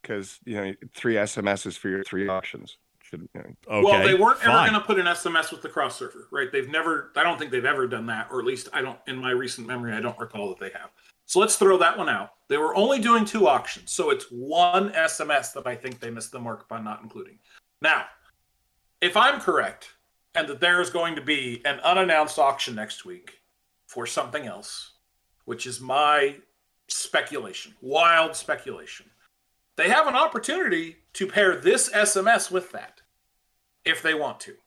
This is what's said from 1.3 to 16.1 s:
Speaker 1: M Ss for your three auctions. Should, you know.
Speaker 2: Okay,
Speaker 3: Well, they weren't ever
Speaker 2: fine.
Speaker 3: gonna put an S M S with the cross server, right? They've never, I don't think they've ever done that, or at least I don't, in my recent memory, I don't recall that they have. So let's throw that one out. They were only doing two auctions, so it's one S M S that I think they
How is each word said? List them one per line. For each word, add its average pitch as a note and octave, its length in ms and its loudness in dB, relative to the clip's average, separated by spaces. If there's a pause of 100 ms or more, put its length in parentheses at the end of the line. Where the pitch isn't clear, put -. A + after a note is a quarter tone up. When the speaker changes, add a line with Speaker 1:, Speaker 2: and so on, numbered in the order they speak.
Speaker 1:
M G2+ 100 -4
Ss G2 300 -2
for G2 140 -6
your G2 120 -2
three G2 240 -6
auctions. F#2+ 520 -8 (240)
Should, - 320 -16
you - 60 -14
know. - 140 -18 (140)
Speaker 2:
Okay, G#3 160 4
Speaker 3:
Well, G3+ 220 6
they F#3+ 80 6
weren't G#3+ 260 6
ever A3+ 100 4
Speaker 2:
fine. G#3+ 220 6
Speaker 3:
gonna G#3 120 0
put G3+ 140 2
an F3+ 80 0
S F3 200 -2
M E3 100 0
S D#3 160 0
with D#3+ 100 -14
the D#3 60 -10
cross C3+ 300 -4
server, - 340 -14
right? C3+ 180 -4
They've C3+ 200 -4
never, D#3+ 440 -2
I C#3+ 80 2
don't E3+ 160 2
think C#3+ 120 -8
they've B2 140 -2
ever C3+ 220 0
done A2+ 200 -6
that, A2 240 -6
or C3 80 -4
at A#2 80 -4
least C3 260 -4
I D3+ 80 -4
don't, C3 260 -8
in C3 120 -8
my B2+ 140 -4
recent B2 340 -4
memory, A#2+ 260 -6
I G#2+ 80 -6
don't A#2 180 -6
recall G#2+ 300 -8
that F#2 120 -10
they F#2+ 100 -10
have. - 200 -16 (360)
So - 140 0
let's A3 160 2
throw F#3+ 220 4
that F3 200 4
one D#3+ 100 -2
out. G2 220 -4 (180)
They C#3 80 0
were D#3 180 0
only B3 240 2
doing A3+ 260 4
two G#3 220 2
auctions, - 460 0
so D3+ 180 0
it's - 200 0
one F3 640 2
S D#3+ 260 0
M D3+ 100 -4
S C#3 220 0
that C3+ 140 -10
I B2+ 80 -6
think B2 260 -12
they A#2 100 -10